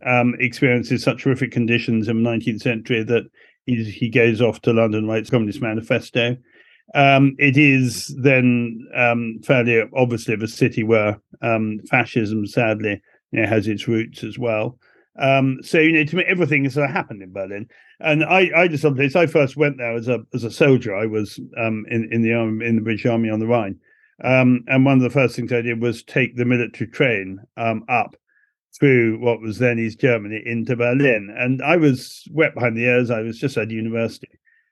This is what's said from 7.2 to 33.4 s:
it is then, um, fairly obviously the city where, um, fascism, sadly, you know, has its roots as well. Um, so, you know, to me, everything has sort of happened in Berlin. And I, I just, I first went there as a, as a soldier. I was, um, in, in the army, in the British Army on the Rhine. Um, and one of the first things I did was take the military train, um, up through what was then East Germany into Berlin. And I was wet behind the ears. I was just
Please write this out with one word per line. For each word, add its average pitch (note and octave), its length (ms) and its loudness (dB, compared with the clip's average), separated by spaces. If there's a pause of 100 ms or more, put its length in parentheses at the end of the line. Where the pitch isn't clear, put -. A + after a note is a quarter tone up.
it C#3 180 4
is C3+ 640 2
then, B2 580 2 (140)
um, A#2+ 500 -2
fairly A#2+ 380 2 (140)
obviously A#2+ 400 -2
the G#2+ 120 -4
city A#2 360 -2
where, G#2+ 360 2 (220)
um, A2 380 -2 (100)
fascism, A2 560 -2
sadly, G#2+ 560 -2 (300)
you A2+ 100 -2
know, G#2 60 0
has G#2+ 200 0
its G#2 200 -6
roots A2+ 360 -4
as A2 140 -12
well. A#2 400 -4 (420)
Um, C3+ 440 2
so, - 160 0
you D#3+ 120 6
know, D#3 120 2
to D3+ 120 -6
me, F3+ 120 0
everything D#3 380 0
has C3 100 -4
sort C#3+ 120 0
of C#3+ 80 -4
happened A#2 280 -8
in F#2 100 -20
Berlin. G2+ 340 -10 (320)
And D#3 240 0
I, F3 320 2
I F3+ 120 4
just, D#3 180 -2
I C#3+ 400 2
first C#3+ 320 0
went D3 220 0
there A#2 140 -6
as A#2 140 -6
a, A#2+ 120 0 (160)
as A2 80 -6
a A2 80 -6
soldier. B2+ 440 2
I A2 120 -4
was, G#2+ 320 -6 (180)
um, A2 320 -4
in, A2+ 220 -4
in A#2 100 0
the A2+ 120 2
army, A2+ 300 -2
in A#2 120 0
the A2 80 0
British A2 240 -2
Army A2+ 240 0
on A2 80 -2
the A2 80 -4
Rhine. G#2+ 320 -2 (440)
Um, B2 440 4
and C3 180 4
one C3+ 120 6
of B2+ 60 4
the A#2+ 60 0
first B2 260 0
things A#2 160 -6
I A#2+ 100 0
did A#2 200 -4
was A#2 220 -2
take B2 320 -2
the B2 100 0
military A#2+ 460 -2
train, G2 480 -2 (180)
um, A2+ 320 -2
up A#2 260 -2 (640)
through A#2 420 4
what A#2 220 0
was A2 160 -6
then A#2+ 220 0
East A2 200 -4
Germany A2 460 0
into A#2 300 -4
Berlin. A#2+ 600 0
And B2+ 280 -4
I D#3 120 2
was D3 560 0
wet D3+ 220 0
behind A#2 240 -2
the A#2+ 80 -2
ears. B2 240 2
I A2 120 -2
was A2+ 180 -8
just C#3 180 -4